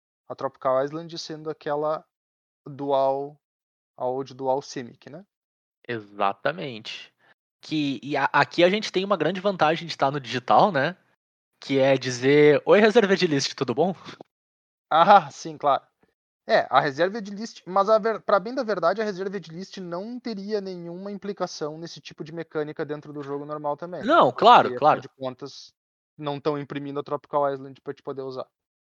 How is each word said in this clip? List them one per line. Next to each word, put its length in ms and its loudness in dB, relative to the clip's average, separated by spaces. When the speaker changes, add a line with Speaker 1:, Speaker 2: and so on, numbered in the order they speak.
Speaker 1:
A 60 -12
Tropical 500 0
Island 340 -10
sendo 300 -12
aquela 560 -4
dual, 720 0
a 80 -6
old 280 -6
dual 280 -2
Simic, 480 -14
né? 160 -20
Speaker 2:
Exatamente. 1300 -6
Que, 420 -4
e 120 -6
a, 100 0
aqui 380 2
a 60 8
gente 220 -2
tem 120 -2
uma 140 -2
grande 240 -2
vantagem 460 0
de 60 -12
estar 180 0
no 80 -6
digital, 520 4
né? 240 -2
Que 200 0
é 180 6
dizer, 680 4
"Oi, 140 8
reserva 380 6
de 80 2
list, 300 -2
tudo 180 -2
bom?" 220 0
Speaker 1:
Ah, 400 6
sim, 260 -14
claro. 260 0
É, 220 2
a 100 4
reserva 400 0
de 120 -10
list, 340 -14
mas 240 0
a 80 6
ver-, 240 -2
pra 180 2
bem 140 -6
da 80 -2
verdade, 400 0
a 20 -4
reserva 360 -6
de 100 -14
list 280 -14
não 420 -10
teria 420 -6
nenhuma 500 -12
implicação 680 -8
nesse 200 -14
tipo 240 -16
de 80 -14
mecânica 540 -8
dentro 260 -10
do 120 -10
jogo 220 -8
normal 300 -6
também. 280 -10
Speaker 2:
Não, 240 4
Speaker 1:
Porque, 140 -4
Speaker 2:
claro, 260 8
Speaker 1:
afinal 120 -6
Speaker 2:
claro. 220 4
Speaker 1:
de 80 -18
contas, 640 -12
não 240 -6
tão 200 -2
imprimindo 400 -8
a 40 -4
Tropical 480 -2
Island 300 -12
pra 140 -12
te 80 -20
poder 180 -10
usar. 240 -10